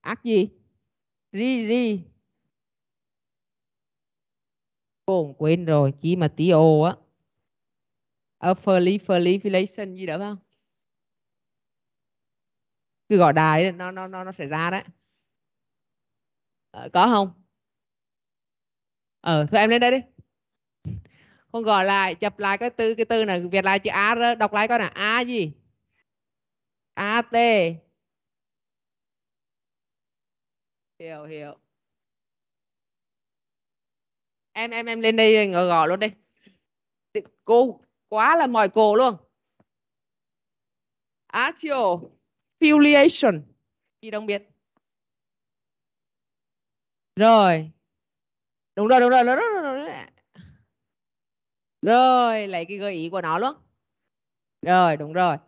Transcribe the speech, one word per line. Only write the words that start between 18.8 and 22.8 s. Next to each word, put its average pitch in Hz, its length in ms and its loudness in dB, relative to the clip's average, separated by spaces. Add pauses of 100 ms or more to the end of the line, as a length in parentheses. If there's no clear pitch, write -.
Ờ, 156 280 -2
thôi 208 100 2
em 220 100 2
lên 233 100 2
đây 247 100 2
đi. 262 80 0 (1500)
Con 233 100 -8
gọi 202 220 2
lại, 196 300 0
chập 202 240 -6
lại 202 200 -4
cái 240 120 -4
từ, 226 240 -2